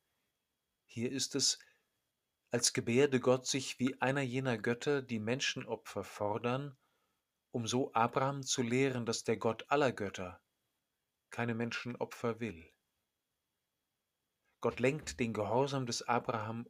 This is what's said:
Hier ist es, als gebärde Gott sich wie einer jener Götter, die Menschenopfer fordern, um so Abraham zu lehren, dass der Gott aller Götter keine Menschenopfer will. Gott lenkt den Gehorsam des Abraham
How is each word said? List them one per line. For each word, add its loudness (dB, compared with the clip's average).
Hier -4
ist -4
es, 2
als 2
gebärde 4
Gott 4
sich -2
wie 0
einer 2
jener 0
Götter, 0
die -4
Menschenopfer -4
fordern, -2
um -4
so 0
Abraham 2
zu 0
lehren, 2
dass -2
der 2
Gott 0
aller 4
Götter -6
keine -2
Menschenopfer -4
will. -8
Gott 0
lenkt 0
den -2
Gehorsam 0
des -4
Abraham -2